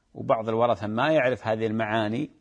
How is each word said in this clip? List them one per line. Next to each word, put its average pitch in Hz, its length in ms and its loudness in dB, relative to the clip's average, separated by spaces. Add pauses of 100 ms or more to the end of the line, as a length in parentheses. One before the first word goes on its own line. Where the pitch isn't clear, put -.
(140)
وبعض 113 340 -2
الورثة 113 380 2
ما 120 260 0
يعرف 127 340 2
هذه 110 200 0
المعاني، 110 640 -2 (100)